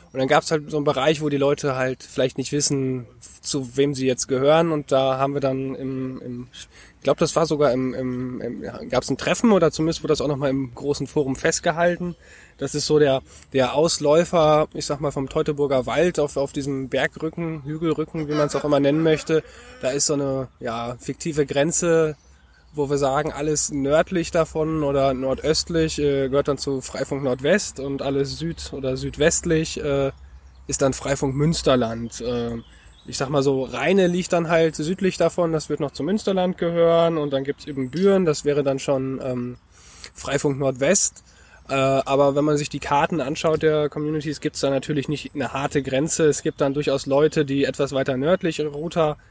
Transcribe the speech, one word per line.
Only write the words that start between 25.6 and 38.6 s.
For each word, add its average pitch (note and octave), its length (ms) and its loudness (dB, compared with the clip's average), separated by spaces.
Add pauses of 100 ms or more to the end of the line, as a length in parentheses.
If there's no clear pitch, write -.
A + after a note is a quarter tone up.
äh, C#3 300 2
gehört C#3 200 0
dann C#3 100 0
zu C#3 240 -2
Freifunk C3+ 400 -4
Nordwest C#3 580 0
und C#3 220 -6
alles C#3 360 -2
süd- D#3+ 340 -8
oder C3+ 240 -4
südwestlich, D#3 880 2
äh, C#3 280 0 (560)
ist - 160 2
dann C3+ 100 4
Freifunk C3+ 420 -2
Münsterland. B2 840 0
Äh, A#2 360 -4 (500)
ich - 100 -8
sag C3+ 140 -2
mal D3 120 2
so, C3+ 220 2
Rheine D3+ 420 2
liegt F3 280 0
dann E3+ 140 0
halt E3 280 2
südlich F3+ 400 -2
davon, E3+ 360 0
das D#3 180 -4
wird D3 100 -4
noch D#3+ 120 -4
zum - 140 -6
Münsterland F#3 520 0
gehören E3+ 580 4
und D3 160 -2
dann C3+ 100 0
gibt's C#3 240 -6
eben C3+ 240 -6
Büren, F#3+ 360 4
das D3 180 2
wäre C#3+ 180 2